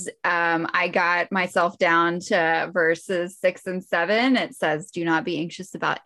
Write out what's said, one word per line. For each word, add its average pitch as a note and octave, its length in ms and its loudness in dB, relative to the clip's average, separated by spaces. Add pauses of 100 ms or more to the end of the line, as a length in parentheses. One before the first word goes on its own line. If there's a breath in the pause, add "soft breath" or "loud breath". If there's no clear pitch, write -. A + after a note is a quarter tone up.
(240)
um, E3+ 480 0
I F3+ 160 0
got F3 420 0
myself F3+ 480 0
down E3+ 420 4
to E3 520 2
verses F3 680 0
six F#3 280 -2
and F#3 180 -6
seven. G#3+ 540 2
It E3+ 180 -4
says, D#3 340 -2
"Do E3+ 140 -6
not E3 200 2
be E3+ 140 -4
anxious F3 360 -8
about D3+ 320 -4